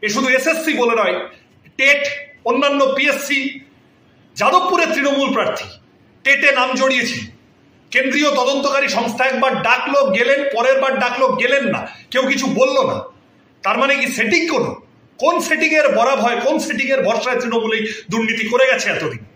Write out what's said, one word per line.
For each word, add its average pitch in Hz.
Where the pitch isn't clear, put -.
এ 214
শুধু 262
এসএসসি 320
বলে 233
নয়, 185
টেট, 277
অন্যান্য 277
পিএসসি, 277
যাদবপুরের 349
তৃণমূল 277
প্রার্থী -
টেটে 277
নাম 254
জড়িয়েছিল, 262
কেন্দ্রীয় 269
তদন্তকারী 277
সংস্থা 233
একবার 262
ডাকলো, 254
গেলেন, 269
পরের 254
বার 269
ডাকলো, 247
গেলেন 262
না, 120
কেউ 262
কিছু 277
বলল 262
না। -
তার 214
মানে 277
কি -
setting 320
কোনো? 262
কোন 320
সেটিংয়ের 311
বরাভয়, 233
কোন 302
সেটিংয়ের 254
ভরসায় 240
তৃণমূল 226
এই 214
দুর্নীতি 226
করে 254
গেছে -
এতদিন? 151